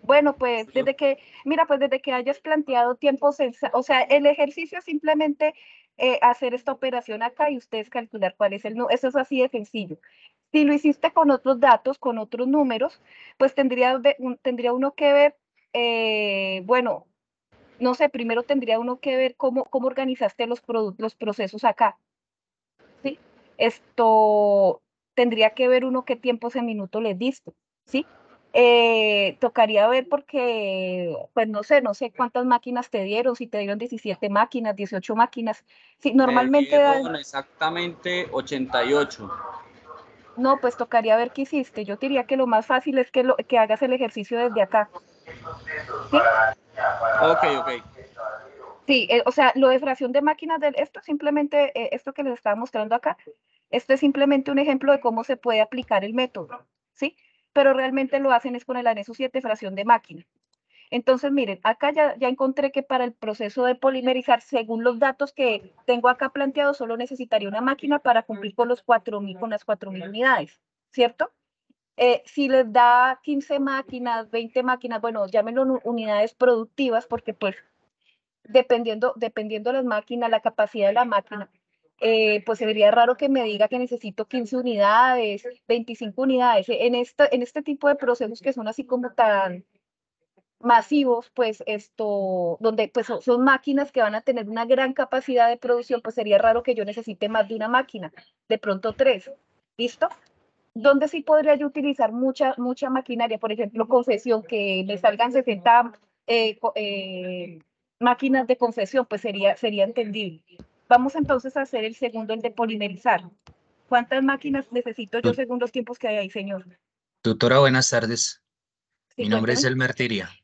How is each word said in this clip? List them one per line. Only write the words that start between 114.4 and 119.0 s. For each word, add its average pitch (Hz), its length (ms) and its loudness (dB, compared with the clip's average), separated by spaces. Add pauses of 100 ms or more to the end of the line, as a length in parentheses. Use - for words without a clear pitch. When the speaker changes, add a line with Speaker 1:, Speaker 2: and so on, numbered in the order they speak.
Speaker 1:
necesito 240 480 -6
yo 240 120 2
Speaker 3:
Tut- 240 40 -2
Speaker 1:
según 247 240 -4
los 240 120 -4
tiempos 240 260 -8
que 240 100 -6
hay 214 100 -2
ahí, 196 120 -6
señor? 196 360 -10 (580)
Speaker 3:
Tutora, 117 360 2
buenas 131 300 4
tardes. 117 540 -4 (720)